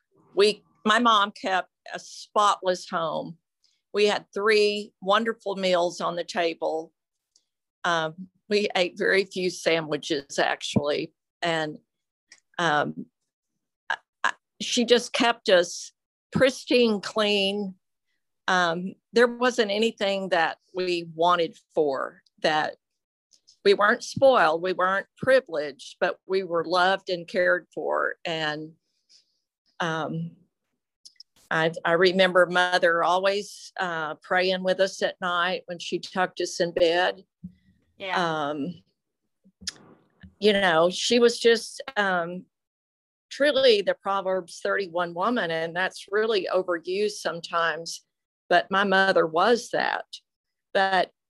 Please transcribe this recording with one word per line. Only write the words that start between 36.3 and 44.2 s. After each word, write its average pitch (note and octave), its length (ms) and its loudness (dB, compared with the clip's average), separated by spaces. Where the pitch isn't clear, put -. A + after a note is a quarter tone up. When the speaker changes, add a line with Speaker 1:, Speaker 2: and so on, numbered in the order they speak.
Speaker 1:
us - 180 -6
in E3+ 120 0
bed. F3+ 500 2
Speaker 2:
Yeah. E3+ 520 -4
Speaker 1:
Um, D#3 340 -6
you G#3 140 4
know, F3+ 380 4
she A#3+ 280 0
was A#3 200 2
just, A#3 420 0
um, F3+ 480 -2
truly C4 500 4
the F#3 140 0
Proverbs F#3+ 680 -4